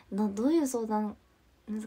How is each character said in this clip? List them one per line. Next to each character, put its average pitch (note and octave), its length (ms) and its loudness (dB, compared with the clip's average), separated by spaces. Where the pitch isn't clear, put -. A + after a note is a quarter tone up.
な-、 G3+ 160 2
ど G#3+ 200 0
う D#4 40 4
い E4+ 60 6
う D4 80 2
相 A#3 200 -2
談？ G#3+ 300 -2
難 G#3+ 200 -6